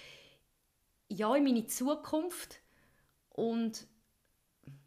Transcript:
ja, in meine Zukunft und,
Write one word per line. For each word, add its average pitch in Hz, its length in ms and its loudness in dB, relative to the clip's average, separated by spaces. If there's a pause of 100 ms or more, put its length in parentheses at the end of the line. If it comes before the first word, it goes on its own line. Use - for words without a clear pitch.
(1080)
ja, 214 260 2
in 294 100 6
meine 233 220 4
Zukunft 302 920 -2 (680)
und, 226 560 -2 (1000)